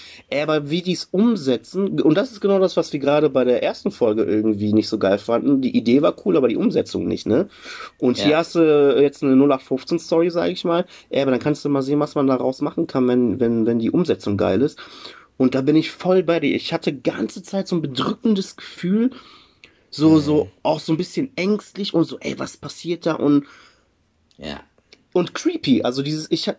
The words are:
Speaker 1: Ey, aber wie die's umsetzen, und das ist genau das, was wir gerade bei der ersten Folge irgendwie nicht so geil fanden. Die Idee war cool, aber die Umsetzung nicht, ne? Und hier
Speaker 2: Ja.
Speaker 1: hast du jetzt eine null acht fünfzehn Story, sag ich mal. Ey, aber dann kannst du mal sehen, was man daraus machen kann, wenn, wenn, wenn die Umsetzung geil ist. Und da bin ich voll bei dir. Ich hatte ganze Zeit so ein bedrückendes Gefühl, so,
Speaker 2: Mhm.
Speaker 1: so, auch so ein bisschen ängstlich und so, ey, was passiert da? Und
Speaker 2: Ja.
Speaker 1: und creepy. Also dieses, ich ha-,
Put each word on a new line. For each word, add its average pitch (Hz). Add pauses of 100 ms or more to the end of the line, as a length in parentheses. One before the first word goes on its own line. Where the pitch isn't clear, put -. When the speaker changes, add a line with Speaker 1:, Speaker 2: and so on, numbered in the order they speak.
(320)
Speaker 1:
Ey, 143
aber 151
wie 175
die's 180
umsetzen, 180
und 156
das 233
ist 214
genau 196
das, 185
was 165
wir 147
gerade 147
bei 131
der 123
ersten -
Folge 110
irgendwie 107
nicht 107
so 113
geil 98
fanden. 120
Die 127
Idee 120
war - (100)
cool, 180
aber 131
die 120
Umsetzung 95
nicht, 95
ne? 143 (500)
Und 123
hier 147
Speaker 2:
Ja. 156
Speaker 1:
hast 165
du 147
jetzt 143
eine 135
null 139
acht 131
fünfzehn 139
Story, 170
sag 170
ich 180
mal. 175 (220)
Ey, 135
aber 135
dann 117
kannst 147
du 147
mal 139
sehen, 143
was 147
man 139
daraus 131
machen 147
kann, 127
wenn, 123
wenn, 117
wenn 117
die 113
Umsetzung 113
geil 95
ist. - (580)
Und 127
da 135
bin 151
ich 160
voll 185
bei 165
dir. 170
Ich -
hatte 165
ganze -
Zeit 196
so -
ein 160
bedrückendes 196
Gefühl, 214 (800)
so, 156
Speaker 2:
Mhm. 160
Speaker 1:
so, 147 (140)
auch 156
so 160
ein 160
bisschen 165
ängstlich 196
und 165
so, -
ey, 135
was -
passiert 165
da? 160
Und 143 (920)
Speaker 2:
Ja. 71 (520)
Speaker 1:
und 180
creepy. 302
Also 127
dieses, 156
ich 170
ha-, -